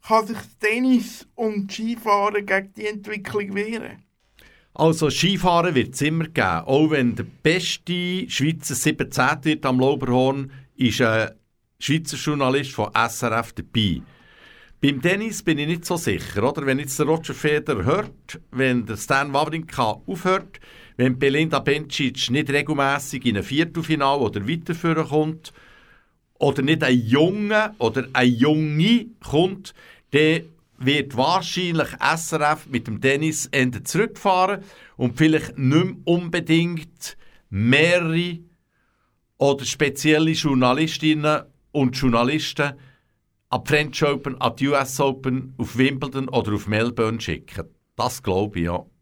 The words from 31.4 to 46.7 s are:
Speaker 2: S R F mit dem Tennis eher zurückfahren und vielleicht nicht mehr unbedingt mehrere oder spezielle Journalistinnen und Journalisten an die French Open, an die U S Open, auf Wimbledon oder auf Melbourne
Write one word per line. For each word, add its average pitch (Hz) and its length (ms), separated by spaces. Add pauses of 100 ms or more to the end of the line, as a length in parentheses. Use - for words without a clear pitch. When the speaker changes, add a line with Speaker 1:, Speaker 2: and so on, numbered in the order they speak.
Speaker 2:
S 165 300
R 151 220
F 156 140
mit 117 200
dem 110 120
Tennis 147 480
eher 127 360
zurückfahren 190 800 (340)
und 120 200
vielleicht 156 400
nicht 143 280
mehr 190 100 (100)
unbedingt 170 1120 (320)
mehrere 165 920 (960)
oder 139 280
spezielle 151 640
Journalistinnen 151 1120 (280)
und 131 240
Journalisten 135 800 (760)
an - 140
die - 60
French 151 340
Open, 139 380
an 120 140
die 135 140
U 143 40
S 135 260
Open, 131 580
auf 113 200
Wimbledon 135 520
oder 110 240
auf 98 140
Melbourne 113 540